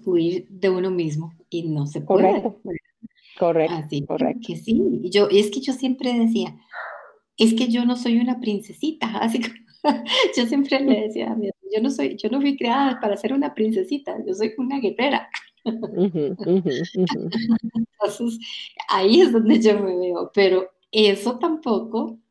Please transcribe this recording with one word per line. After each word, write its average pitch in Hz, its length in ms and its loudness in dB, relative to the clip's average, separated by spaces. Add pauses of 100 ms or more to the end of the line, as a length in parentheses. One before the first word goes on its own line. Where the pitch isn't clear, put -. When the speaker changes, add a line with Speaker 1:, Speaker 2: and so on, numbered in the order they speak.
Speaker 1:
huir 175 420 0
de 190 220 0
uno 185 200 0
mismo, 165 440 -4 (160)
y 165 180 -6
no 147 180 -2
se 147 140 -8
puede, 190 320 4
Speaker 2:
Correcto. 262 180 -2 (140)
Speaker 1:
¿verdad? 170 140 -8 (600)
Speaker 2:
Correcto, 165 460 2
Speaker 1:
Así 147 220 -6
Speaker 2:
correcto. 160 400 -4
Speaker 1:
que 160 100 -8
sí, - 260 0 (200)
y 180 80 -6
yo, 202 200 4
y 196 100 6
es 214 100 2
que 269 100 -6
yo 262 140 -2
siempre 254 440 -2
decía, 202 380 0 (840)
"Es 226 160 6
que 240 140 0
yo 240 180 2
no 247 100 2
soy 240 220 2
una 247 220 0
princesita", 214 680 -4
<laughs> - 140 -6
así 226 200 0
como, - 120 -8 (840)
yo 247 100 0
siempre 277 340 0
le 247 220 2
decía 226 300 -4
a 233 40 -6
mi 202 120 -4
esposo, 190 280 -12
"Yo 220 60 0
no 269 80 0
soy, 262 280 -4
yo 214 120 -4
no 269 100 0
fui 277 180 0
creada 247 420 0
para 208 180 -2
ser 226 160 -4
una 285 200 0
princesita, 226 640 -2 (100)
yo 185 80 -4
soy 214 240 -2
una 269 220 -4
guerrera". 196 500 -2 (720)
Speaker 2:
Ujú, 165 220 0 (280)
ujú, 170 220 2 (200)
ujú. 175 380 -2 (420)
Speaker 1:
Entonces, 226 640 -4 (500)
ahí 208 320 6
es 277 120 6
donde 226 280 6
yo 214 200 6
me 185 160 -2
veo, 180 380 -2
pero 190 360 4 (220)
eso 214 460 2
tampoco 285 800 -2 (120)